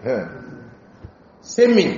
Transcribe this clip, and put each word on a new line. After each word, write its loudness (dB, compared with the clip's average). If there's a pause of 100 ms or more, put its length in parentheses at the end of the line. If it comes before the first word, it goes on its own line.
Hein. -4 (1160)
Sémmiñ. 4